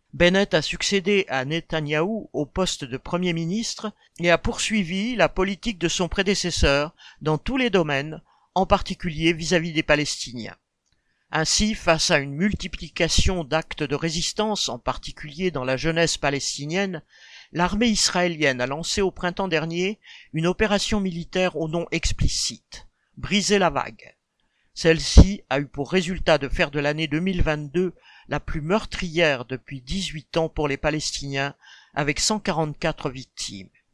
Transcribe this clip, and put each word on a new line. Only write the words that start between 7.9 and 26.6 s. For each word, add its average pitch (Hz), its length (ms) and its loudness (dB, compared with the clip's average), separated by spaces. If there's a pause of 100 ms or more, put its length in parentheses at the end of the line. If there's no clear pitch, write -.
en 185 100 2
particulier 175 720 0
vis-à-vis 165 380 0
des 156 120 0
Palestiniens. 127 720 -2 (760)
Ainsi, 214 440 0
face 165 360 2
à 165 80 4
une 139 160 -4
multiplication 175 1080 0
d'actes 156 380 -2
de 143 120 -2
résistance, 165 760 -2
en 120 80 -6
particulier 147 720 -4
dans 143 120 -4
la 131 140 0
jeunesse 160 400 0
palestinienne, 151 840 -4 (500)
l'armée 180 340 0
israélienne 170 760 2
a 123 60 0
lancé 151 340 -4
au 190 100 2
printemps 185 360 -4
dernier 170 540 -2 (320)
une 160 140 0
opération 208 520 0
militaire 185 580 -2
au 160 120 -2
nom 170 240 -2
explicite, - 960 -2 (280)
Briser 190 420 2
la 180 120 4
vague. - 460 -8 (580)
Celle-ci 160 760 8
a 139 100 2
eu 147 60 -4
pour 139 260 -6
résultat 175 460 2
de 135 100 -4
faire 165 220 0